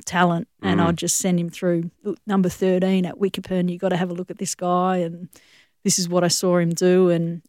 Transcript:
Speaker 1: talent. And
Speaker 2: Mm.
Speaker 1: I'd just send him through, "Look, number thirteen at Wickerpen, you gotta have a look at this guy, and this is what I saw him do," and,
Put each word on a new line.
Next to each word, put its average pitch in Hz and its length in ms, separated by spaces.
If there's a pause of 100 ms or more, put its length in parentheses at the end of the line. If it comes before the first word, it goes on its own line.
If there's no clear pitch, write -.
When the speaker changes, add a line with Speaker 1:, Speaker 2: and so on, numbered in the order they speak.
Speaker 1:
talent. 175 420 (140)
And 180 180
Speaker 2:
Mm. 170 60
Speaker 1:
I'd 165 100
just 170 220
send 180 200
him 170 120
through, 175 400 (120)
"Look, 202 240
number 196 220
thirteen 185 560
at - 140
Wickerpen, 190 520
you 175 80
gotta 190 200
have 180 120
a 175 40
look 180 160
at - 80
this - 160
guy, 180 440
and 170 300 (560)
this 196 140
is 175 100
what 175 160
I 175 40
saw 180 300
him 170 120
do," 180 400
and, 170 380